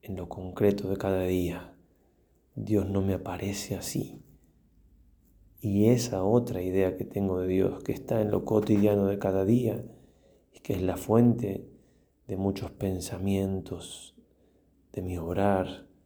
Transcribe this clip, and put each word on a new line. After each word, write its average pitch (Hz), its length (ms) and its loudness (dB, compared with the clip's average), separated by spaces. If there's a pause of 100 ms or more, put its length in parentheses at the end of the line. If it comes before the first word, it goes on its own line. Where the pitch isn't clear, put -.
En 98 140 -8
lo 90 140 -8
concreto 98 580 -2
de 98 80 -2
cada 95 280 -2
día, 90 520 -2 (800)
Dios 101 340 0
no 98 120 0
me 98 140 0
aparece 92 600 -6
así. - 480 -8 (1400)
Y 101 280 4
esa 120 360 4
otra 107 380 2
idea 92 340 2
que - 80 -8
tengo 95 380 -2
de 92 80 -2
Dios, 95 340 2
que - 80 -6
está - 300 -2
en 104 100 0
lo 95 140 0
cotidiano 104 640 4
de 101 120 0
cada 95 240 0
día, 113 400 2 (680)
y - 80 -20
que - 100 -6
es 92 100 0
la 92 140 0
fuente 110 760 2 (580)
de 95 100 -6
muchos 98 340 -2
pensamientos, 95 1400 -4 (760)
de - 80 -6
mi 90 160 -6
obrar 92 680 -2 (200)